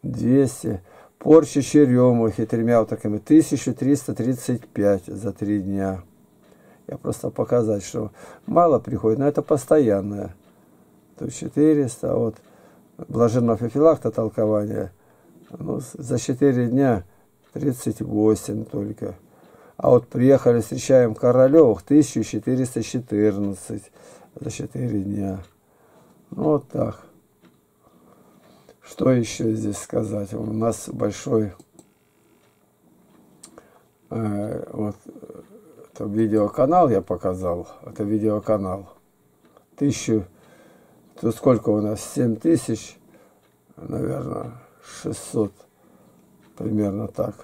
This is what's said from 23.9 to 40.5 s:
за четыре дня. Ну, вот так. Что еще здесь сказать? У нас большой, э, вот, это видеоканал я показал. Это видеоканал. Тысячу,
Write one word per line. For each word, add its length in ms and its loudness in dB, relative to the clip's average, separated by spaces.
за 120 -10
четыре 500 -6
дня. 400 -4
Ну, 140 -6
вот 240 0
так. 320 -6
Что 300 -2
еще 400 0
здесь 280 -4
сказать? 540 -6
У 120 -8
нас 440 -4
большой, 640 -2
э, 600 -6
вот, 220 -6
это 120 -10
видеоканал 840 2
я 140 2
показал. 640 -6
Это 200 -10
видеоканал. 840 -2
Тысячу, 480 0